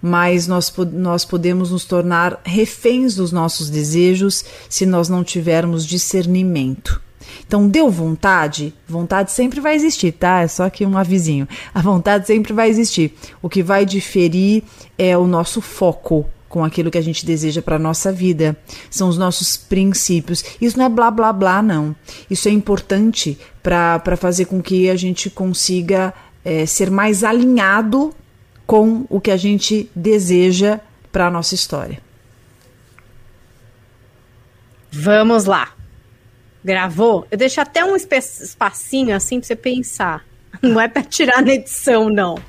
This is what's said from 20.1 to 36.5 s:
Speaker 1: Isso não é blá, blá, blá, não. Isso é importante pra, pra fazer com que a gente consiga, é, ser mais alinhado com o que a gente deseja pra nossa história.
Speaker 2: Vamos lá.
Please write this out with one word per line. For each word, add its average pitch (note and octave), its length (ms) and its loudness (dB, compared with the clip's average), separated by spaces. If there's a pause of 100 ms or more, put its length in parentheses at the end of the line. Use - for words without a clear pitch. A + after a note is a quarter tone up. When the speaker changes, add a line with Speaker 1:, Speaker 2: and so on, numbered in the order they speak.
Speaker 1:
Isso A#3+ 180 0
não B3+ 80 2
é A#3 40 2
blá, A#3 220 2
blá, A3 200 2
blá, F#3+ 300 2
não. D3+ 340 0 (340)
Isso G3 200 0
é - 20 4
importante G3+ 880 0 (260)
pra, E3+ 360 2
pra F3+ 180 -2
fazer F3+ 280 0
com F#3 160 -4
que F#3 280 2
a F#3 60 2
gente F3+ 340 -4
consiga, F#3 840 -2 (300)
é, D#3+ 220 -2
ser F#3 240 -2
mais G3 340 2
alinhado A#3 880 2 (540)
com A3 420 4
o G3 120 -2
que G#3+ 100 0
a F#3+ 60 2
gente G3+ 580 0
deseja F#3 840 2 (320)
pra F3+ 200 2
nossa F3 240 -4
história. - 440 -6 (3000)
Speaker 2:
Vamos G#3 540 4
lá. F#3 260 0 (920)